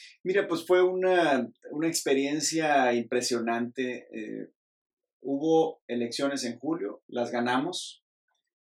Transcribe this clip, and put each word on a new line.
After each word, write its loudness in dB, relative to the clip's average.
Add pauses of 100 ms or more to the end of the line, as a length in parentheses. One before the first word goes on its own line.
(240)
Mira, 0
pues -4
fue 6
una, 4 (240)
una -2
experiencia 2
impresionante. -2
Eh, -10 (760)
hubo 2
elecciones -2
en -6
julio, -6
las -4
ganamos, -4 (680)